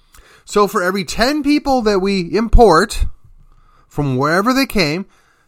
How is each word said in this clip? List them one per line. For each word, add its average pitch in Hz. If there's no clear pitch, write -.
So 208
for 202
every 185
ten 262
people 285
that 208
we 185
import 214
from 139
wherever 180
they 269
came, 175